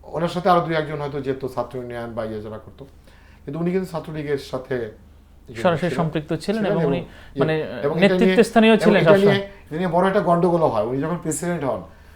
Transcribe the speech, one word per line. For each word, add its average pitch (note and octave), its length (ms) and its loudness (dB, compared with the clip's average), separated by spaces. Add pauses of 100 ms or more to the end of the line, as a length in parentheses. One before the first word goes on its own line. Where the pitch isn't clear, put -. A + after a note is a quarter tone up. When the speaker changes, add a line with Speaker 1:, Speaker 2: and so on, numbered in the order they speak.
Speaker 1:
ওনার D#3+ 240 -4
সাথে F3 220 -2
আরো F3 120 6
দুই E3 140 -4
একজন D3+ 260 -4
হয়তো C#3+ 200 -6
যেত, C3+ 240 -4
ছাত্র - 320 -6
ইউনিয়ন A#2+ 360 -10
বা A2+ 120 -6
ইয়ে A2 160 -8
যারা G#2+ 160 -12
করতো, - 280 -18 (600)
কিন্তু D3 140 -8
উনি F3 120 0
কিন্তু F#3 200 -2
ছাত্রলীগের D3+ 460 -4
সাথে B2 600 -6 (580)
Speaker 2:
সরাসরি E3+ 340 0
Speaker 1:
ছিলেন। E3+ 140 -2
Speaker 2:
সম্পৃক্ত D#3 240 -4
ছিলেন E3 140 -4
Speaker 1:
ছিলেন G#3+ 240 -2
Speaker 2:
এবং E3+ 160 0
Speaker 1:
এবং C#3+ 100 2
Speaker 2:
উনি E3+ 60 0
Speaker 1:
ইয়ে, - 420 -12
Speaker 2:
মানে D#3 200 2 (240)
Speaker 1:
এবং D#3 140 0
এটা F#3+ 180 4
নিয়ে, F#3 120 4
Speaker 2:
নেতৃত্বস্থানীয় A3 460 6
Speaker 1:
এবং G#3+ 100 4
Speaker 2:
ছিলেন G#3 180 6
Speaker 1:
এটা D#3+ 100 6
Speaker 2:
সবসময়। G3 220 6
Speaker 1:
নিয়ে, - 120 0
এটা - 300 -16
নিয়ে F3+ 120 -2
বড় F3 200 2
একটা F#3+ 120 2
গন্ডগোল E3+ 440 2
হয়। A2+ 220 2
উনি C3 160 -4
যখন D#3+ 160 -4
প্রেসিডেন্ট E3 460 -4
হন, G#2+ 200 -4 (320)